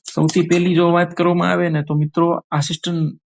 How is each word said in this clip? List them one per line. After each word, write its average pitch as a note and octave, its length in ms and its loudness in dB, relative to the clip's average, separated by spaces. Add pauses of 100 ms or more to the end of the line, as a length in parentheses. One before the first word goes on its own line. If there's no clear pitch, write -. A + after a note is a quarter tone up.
(140)
સૌથી D#3 280 2
પહેલી F3 320 2
જો E3+ 180 4
વાત F3 220 0
કરવામાં F3 360 0
આવે F3 180 0
ને, D#3 140 -2
તો D3 120 -4
મિત્રો, D#3+ 560 0
આસિસ્ટન્ટ, D#3+ 680 -4 (100)